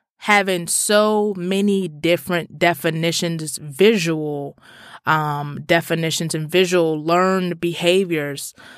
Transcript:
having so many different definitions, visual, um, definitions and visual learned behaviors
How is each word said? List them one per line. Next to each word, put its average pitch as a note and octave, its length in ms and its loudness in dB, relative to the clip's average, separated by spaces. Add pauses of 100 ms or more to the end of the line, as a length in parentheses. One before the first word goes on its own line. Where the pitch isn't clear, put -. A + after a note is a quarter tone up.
(200)
having F#3+ 500 2
so G#3 680 2
many F#3+ 520 0
different D#3+ 720 -2
definitions, E3 1000 -2
visual, D3+ 960 0 (480)
um, D3 600 -2
definitions E3 640 0
and D#3 160 -4
visual E3+ 540 2
learned F3+ 580 0
behaviors E3+ 960 -2 (240)